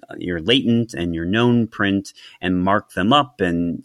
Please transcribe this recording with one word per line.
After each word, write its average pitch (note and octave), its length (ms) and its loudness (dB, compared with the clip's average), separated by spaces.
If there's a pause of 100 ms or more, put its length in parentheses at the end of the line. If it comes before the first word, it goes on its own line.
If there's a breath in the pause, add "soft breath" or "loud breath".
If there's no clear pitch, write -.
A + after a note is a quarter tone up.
uh, - 80 -16
your F2 240 -6
latent A#2 540 2
and F2 180 -4
your E2 120 -4
known A#2 420 2
print G2 460 -2 (280 loud breath)
and F#2 220 0
mark F#2+ 300 0
them F#2+ 200 0
up C#3 280 0
and, E2+ 440 -2